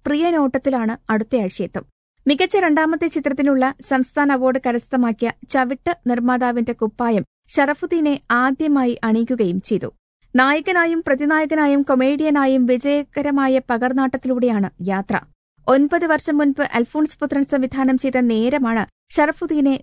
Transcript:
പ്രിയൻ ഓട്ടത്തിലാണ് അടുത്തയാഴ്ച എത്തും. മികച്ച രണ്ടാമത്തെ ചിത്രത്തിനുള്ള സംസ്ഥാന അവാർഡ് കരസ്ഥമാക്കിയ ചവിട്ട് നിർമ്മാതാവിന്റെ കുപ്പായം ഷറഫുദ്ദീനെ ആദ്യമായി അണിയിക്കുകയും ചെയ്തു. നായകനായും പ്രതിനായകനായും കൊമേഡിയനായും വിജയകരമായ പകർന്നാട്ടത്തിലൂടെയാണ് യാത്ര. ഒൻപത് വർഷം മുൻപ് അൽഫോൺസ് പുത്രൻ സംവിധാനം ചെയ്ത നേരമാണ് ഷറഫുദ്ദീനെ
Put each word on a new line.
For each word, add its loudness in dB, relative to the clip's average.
പ്രിയൻ 0
ഓട്ടത്തിലാണ് 0
അടുത്തയാഴ്ച -2
എത്തും. -8
മികച്ച 2
രണ്ടാമത്തെ 0
ചിത്രത്തിനുള്ള 0
സംസ്ഥാന 0
അവാർഡ് 0
കരസ്ഥമാക്കിയ -2
ചവിട്ട് -2
നിർമ്മാതാവിന്റെ 0
കുപ്പായം -2
ഷറഫുദ്ദീനെ 0
ആദ്യമായി 0
അണിയിക്കുകയും 0
ചെയ്തു. -4
നായകനായും 2
പ്രതിനായകനായും 2
കൊമേഡിയനായും 2
വിജയകരമായ 0
പകർന്നാട്ടത്തിലൂടെയാണ് 0
യാത്ര. -4
ഒൻപത് 2
വർഷം 0
മുൻപ് 2
അൽഫോൺസ് -2
പുത്രൻ -2
സംവിധാനം 0
ചെയ്ത -2
നേരമാണ് 0
ഷറഫുദ്ദീനെ 0